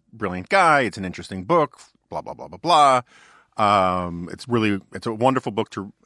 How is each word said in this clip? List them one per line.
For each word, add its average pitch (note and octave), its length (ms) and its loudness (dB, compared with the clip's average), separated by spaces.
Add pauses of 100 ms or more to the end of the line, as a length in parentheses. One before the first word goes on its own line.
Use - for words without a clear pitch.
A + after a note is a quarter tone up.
(120)
brilliant F#2 380 -8
guy. E3 300 4
It's A2 180 -4
an F#2+ 80 -8
interesting F2+ 380 -10
book, D3+ 360 0 (300)
blah, - 100 -8
blah, - 140 -12
blah, - 140 -18
blah, - 100 -18
blah. D3 440 4 (540)
Um, F2+ 760 0
it's - 160 -16
really, A2 320 0 (120)
it's - 140 -10
a A#2 80 -4
wonderful B2+ 380 0
book G#2 180 -4
to, G2+ 220 -12 (140)